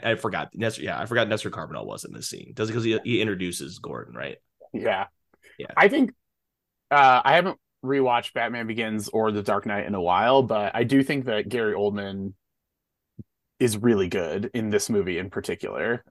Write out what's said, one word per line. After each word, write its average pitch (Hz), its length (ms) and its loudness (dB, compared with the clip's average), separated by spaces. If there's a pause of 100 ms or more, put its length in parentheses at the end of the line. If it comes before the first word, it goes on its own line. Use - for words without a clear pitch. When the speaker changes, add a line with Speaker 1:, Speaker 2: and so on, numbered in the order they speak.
Speaker 1:
I 113 100 2
forgot 92 400 -4
Nestor, 113 280 -4
yeah, 78 180 -4
I 92 60 -6
forgot 117 220 2
Nestor 104 220 -2
Carbonell 78 340 -10
was 50 200 -10
in - 80 -16
this - 160 -12
scene. - 260 -14
Does 110 160 -2
it 110 40 -6
'cause 117 100 0
he, 113 180 2
he 117 180 0
introduces 92 600 -4
Gordon, 62 340 -12
right? 64 220 -10 (360)
Speaker 2:
Yeah. 98 340 -2 (520)
Speaker 1:
Yeah. - 80 -12 (100)
Speaker 2:
I 185 120 8
think, 269 220 2 (800)
uh, 131 320 8
I 139 100 6
haven't 175 240 2 (260)
rewatched 127 500 2
Batman 117 340 -4
Begins 110 400 -4
or 110 240 2
The 104 100 -2
Dark 101 240 0
Knight 104 200 -2
in 101 100 -4
a 92 40 -2
while, 107 440 4
but 107 320 -2
I 117 80 2
do 135 180 4
think 135 220 -2
that 107 240 -2
Gary 110 260 -2
Oldman 101 600 -4 (1200)
is 117 180 2
really 104 300 4
good 90 480 -4
in 110 160 -2
this 104 180 0
movie 92 300 0
in 95 100 -6
particular. 95 840 -6